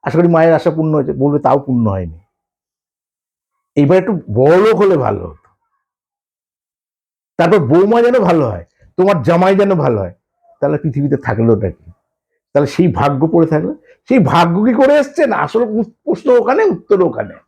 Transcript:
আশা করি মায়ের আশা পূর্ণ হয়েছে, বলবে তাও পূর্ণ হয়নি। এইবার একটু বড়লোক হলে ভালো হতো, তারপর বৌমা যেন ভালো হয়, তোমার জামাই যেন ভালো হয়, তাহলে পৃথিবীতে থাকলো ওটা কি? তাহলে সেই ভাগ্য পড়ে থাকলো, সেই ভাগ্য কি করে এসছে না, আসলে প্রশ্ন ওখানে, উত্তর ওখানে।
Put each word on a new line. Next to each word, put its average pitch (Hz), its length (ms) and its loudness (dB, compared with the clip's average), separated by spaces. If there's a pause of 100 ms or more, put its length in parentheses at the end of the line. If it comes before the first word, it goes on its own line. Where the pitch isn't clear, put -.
আশা 143 160 -2
করি 170 100 4
মায়ের 165 260 4
আশা 160 160 0
পূর্ণ 156 240 -2
হয়েছে, 147 180 -2
বলবে 143 260 -2
তাও 139 200 0
পূর্ণ 123 280 -2
হয়নি। 90 320 -6 (1600)
এইবার 151 240 2
একটু 185 220 -4 (120)
বড়লোক 170 420 2
হলে 190 220 2
ভালো 107 240 -4
হতো, 82 280 -18 (1900)
তারপর 170 220 2
বৌমা 185 440 2
যেন 247 160 2
ভালো 170 320 0
হয়, 87 140 -10 (320)
তোমার 185 260 0
জামাই 175 340 2
যেন 202 180 2
ভালো 139 260 -2
হয়, 90 140 -8 (460)
তাহলে 147 180 -2
পৃথিবীতে 143 380 -4
থাকলো 113 360 0
ওটা 92 180 -2
কি? - 200 -20 (600)
তাহলে 143 140 0
সেই 165 260 0
ভাগ্য 139 340 -2
পড়ে 165 200 2
থাকলো, 160 280 -4 (340)
সেই 254 100 2
ভাগ্য 170 460 2
কি 247 100 2
করে 277 200 2
এসছে 294 320 0
না, 208 100 -2
আসলে 214 460 -2 (220)
প্রশ্ন 254 320 0
ওখানে, 269 280 0
উত্তর 196 380 0
ওখানে। 117 320 -4 (140)